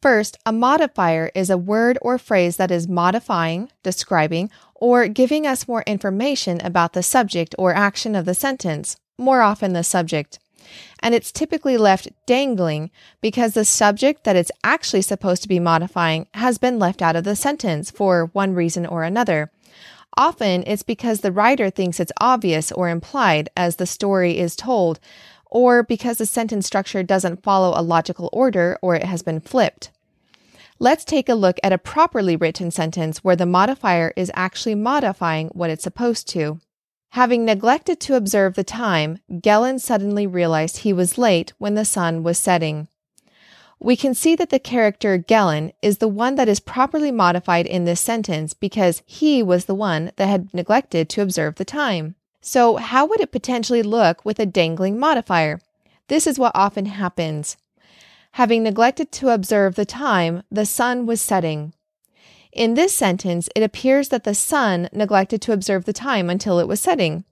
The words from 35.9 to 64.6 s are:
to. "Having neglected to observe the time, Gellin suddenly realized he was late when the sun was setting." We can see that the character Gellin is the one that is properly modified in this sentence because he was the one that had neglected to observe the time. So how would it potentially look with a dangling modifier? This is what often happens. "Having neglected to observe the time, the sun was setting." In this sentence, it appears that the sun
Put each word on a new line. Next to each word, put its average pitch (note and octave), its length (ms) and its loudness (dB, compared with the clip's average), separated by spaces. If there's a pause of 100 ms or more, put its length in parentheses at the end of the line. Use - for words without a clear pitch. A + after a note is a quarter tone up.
to. D#3 300 -4 (520)
"Having A#3+ 340 2
neglected A3+ 560 2
to C4+ 140 0
observe G3 400 2
the G3 80 -2
time, F#3 560 -2 (200)
Gellin A3+ 400 2
suddenly G#3 460 -2
realized E3 540 -2
he G#3 120 0
was F3+ 260 0
late G3+ 420 2
when G#3 160 -2
the G#3+ 100 0
sun E3 380 -2
was E3+ 160 0
setting." D#3 480 0 (920)
We B3 160 2
can B3+ 200 0
see D#4+ 200 2
that F4 140 -2
the C4+ 100 2
character G#3+ 580 0
Gellin E3+ 640 2
is G#3 180 0
the A3 80 2
one A3+ 280 0
that B3+ 140 2
is G3+ 100 2
properly C#4+ 520 -2
modified F3 560 2
in F3 180 -2
this E3+ 160 0
sentence G3 520 -4
because F#3 520 0
he D4 380 2
was F3+ 220 2
the G3 100 -2
one F3+ 400 -2
that G3 120 0
had G3 260 -2
neglected F3+ 560 0
to - 120 -4
observe D#3+ 340 -2
the F#3+ 100 -8
time. F#3+ 500 -4 (260)
So A#3+ 360 4
how B3 280 0
would G#4 160 0
it - 100 -2
potentially A#3+ 520 -2
look G#3 420 2
with G#3+ 140 -4
a A3 60 2
dangling F#3 540 0
modifier? F3+ 600 0 (460)
This D4+ 180 2
is C4+ 140 -2
what B3 160 2
often G3 320 0
happens. F3 720 -6 (760)
"Having A3+ 320 2
neglected A3+ 500 0
to C4+ 160 0
observe G3+ 460 2
the G#3 100 -2
time, F#3+ 640 -2
the G#3 140 -2
sun B3 400 -2
was A3+ 160 -2
setting." D#3 520 -2 (800)
In A3+ 240 0
this E4+ 180 2
sentence, F3+ 600 -2
it A3 80 2
appears C4+ 460 0
that B3 140 -2
the G#3 100 -2
sun G3 600 0